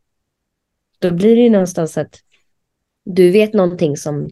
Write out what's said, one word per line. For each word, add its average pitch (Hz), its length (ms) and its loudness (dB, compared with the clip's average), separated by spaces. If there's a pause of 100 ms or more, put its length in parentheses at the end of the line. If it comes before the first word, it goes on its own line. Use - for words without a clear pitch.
(1000)
då 180 120 -2
blir 202 260 2
det 240 60 4
ju 240 80 4
någonstans 180 480 -2
att 147 160 -8 (920)
du 180 260 2
vet 214 240 0
någonting 175 420 -2
som 147 360 -10